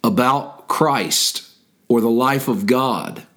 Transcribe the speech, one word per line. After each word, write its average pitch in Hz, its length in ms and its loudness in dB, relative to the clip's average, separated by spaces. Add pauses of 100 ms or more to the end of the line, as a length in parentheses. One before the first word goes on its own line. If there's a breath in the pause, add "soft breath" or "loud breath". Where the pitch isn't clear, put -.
about 143 640 -2
Christ - 800 -2 (400)
or 117 140 2
the 117 80 2
life 131 400 2
of 104 160 -2
God 127 600 -2 (120)